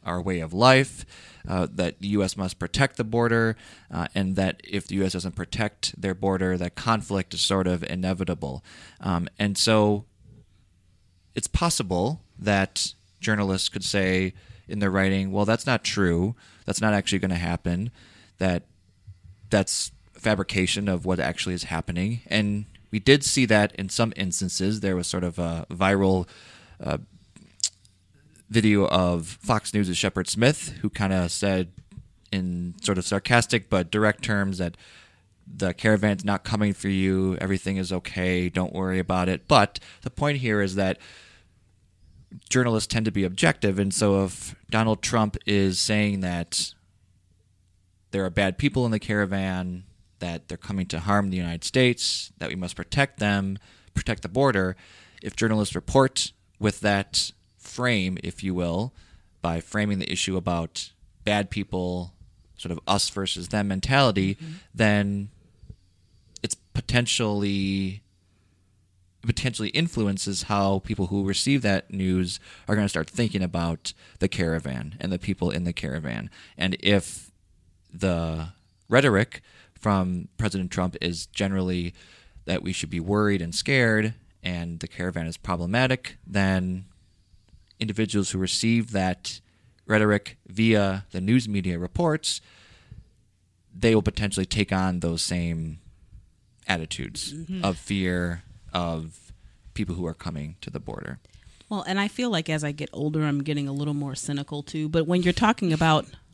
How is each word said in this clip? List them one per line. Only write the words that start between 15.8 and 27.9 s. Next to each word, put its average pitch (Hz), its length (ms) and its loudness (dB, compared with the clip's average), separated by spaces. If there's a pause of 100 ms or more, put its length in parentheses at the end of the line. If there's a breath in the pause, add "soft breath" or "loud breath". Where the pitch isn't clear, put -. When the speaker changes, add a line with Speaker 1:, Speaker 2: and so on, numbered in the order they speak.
Speaker 1:
true. 92 520 2 (300 loud breath)
That's - 160 -2
not 107 120 4
actually 98 260 0
gonna 92 160 0
happen. 87 560 -2 (480 loud breath)
That, 90 240 0 (840)
that's - 420 0 (220)
fabrication 101 720 0
of 90 180 0
what 92 140 2
actually 87 360 -2
is 87 100 -6
happening." 90 600 -4
And 104 380 0 (240)
we 107 100 -2
did 143 240 6
see 131 220 2
that 104 300 4
in 95 140 -4
some 117 260 0
instances. 95 640 -2
There 95 160 0
was 90 120 -2
sort 90 160 -2
of 87 140 -4
a 85 320 -4
viral, 95 580 4 (540 loud breath)
uh, - 180 -2 (1500)